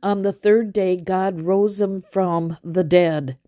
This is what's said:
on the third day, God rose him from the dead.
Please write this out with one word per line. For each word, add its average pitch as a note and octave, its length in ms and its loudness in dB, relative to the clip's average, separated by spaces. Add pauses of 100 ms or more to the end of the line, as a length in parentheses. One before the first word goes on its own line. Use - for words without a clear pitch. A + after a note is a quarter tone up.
on G3 200 -2
the G3 100 0
third G#3+ 400 2
day, F#3 240 0
God F#3 460 -4
rose G3 380 0
him G3 200 -2
from E3+ 600 -2
the E3+ 220 -2
dead. D3+ 520 2 (100)